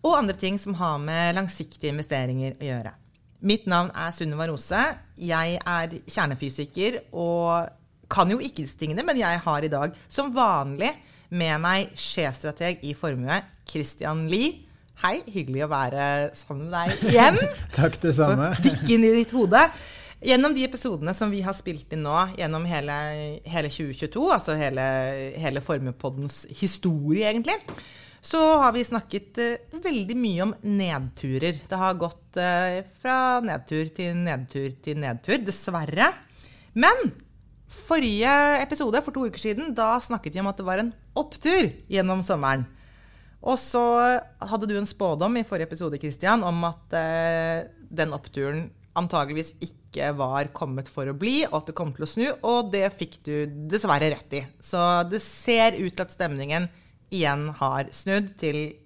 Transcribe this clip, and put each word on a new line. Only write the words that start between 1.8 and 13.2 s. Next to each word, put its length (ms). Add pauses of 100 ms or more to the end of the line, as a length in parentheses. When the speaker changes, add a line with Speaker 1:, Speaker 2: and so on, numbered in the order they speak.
Speaker 1:
investeringer 680
å 60
gjøre. 260 (480)
Mitt 320
navn 240
er 160
Sunniva 380
Rose. 320 (340)
Jeg 480
er 320 (160)
kjernefysiker 880 (100)
og 640 (400)
kan 240
jo 0
ikke 300
disse 100
tingene, 240
men 160
jeg 300
har 180
i 80
dag 320
som 320
vanlig 540 (420)
med 320
meg 320
sjefstrateg 880
i 80
Formue, 460 (260)